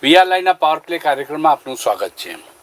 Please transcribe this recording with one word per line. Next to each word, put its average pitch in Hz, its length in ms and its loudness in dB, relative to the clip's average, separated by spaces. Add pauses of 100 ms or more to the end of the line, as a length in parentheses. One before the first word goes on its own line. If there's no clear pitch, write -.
વી 147 120 4
આર 185 100 8
લાઈવના 185 280 0
પાવર 156 260 0
પ્લે 170 180 -8
કાર્યક્રમમાં 151 540 -2
આપનું 131 260 -6
સ્વાગત 101 320 -4
છે. - 240 -16 (300)